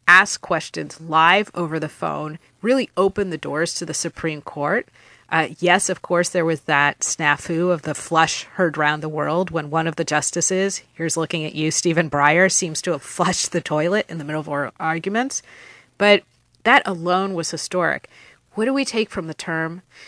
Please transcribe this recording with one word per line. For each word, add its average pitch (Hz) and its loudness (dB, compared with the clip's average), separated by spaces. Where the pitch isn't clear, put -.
ask 185 4
questions 160 -6
live 165 4
over 160 -4
the 151 -6
phone, 151 -8
really 247 2
open 190 2
the 156 -6
doors 151 -4
to - -8
the - -6
Supreme 160 -6
Court. 151 -4
Uh, 160 2
yes, 180 2
of 180 -6
course, 175 0
there 170 0
was 160 -2
that 143 2
snafu 165 0
of 160 -2
the 151 -6
flush - 0
heard 160 0
round 151 0
the 156 -6
world 156 -2
when 151 -6
one 160 0
of 156 -4
the 165 -2
justices, 185 -2
here's 165 -4
looking 165 -4
at 151 -8
you, 156 0
Stephen 165 2
Breyer, 151 4
seems 160 -2
to 180 -2
have 147 -4
flushed - -2
the 170 -2
toilet 165 0
in 165 -10
the 147 -8
middle 151 -6
of 151 -8
oral 143 -4
arguments. 190 -2
But 208 6
that 247 6
alone 185 -2
was 165 -4
historic. 160 -2
What 220 -2
do 269 2
we 277 0
take 220 -2
from 175 -6
the 160 -8
term? 165 -6